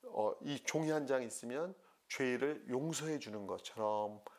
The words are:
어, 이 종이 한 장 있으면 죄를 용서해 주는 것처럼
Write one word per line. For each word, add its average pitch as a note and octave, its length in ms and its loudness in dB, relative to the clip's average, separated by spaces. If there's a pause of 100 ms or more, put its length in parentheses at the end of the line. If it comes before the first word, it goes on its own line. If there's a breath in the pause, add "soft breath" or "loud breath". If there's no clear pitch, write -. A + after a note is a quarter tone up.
어, G#2+ 380 2
이 C#3+ 220 -2
종이 D#3 260 0
한 D3+ 160 2
장 C3 160 4
있으면 B2+ 540 -4 (320 soft breath)
죄를 C3 640 2
용서해 D3 500 0
주는 G#2 260 -6
것처럼 G#2+ 800 0 (160 loud breath)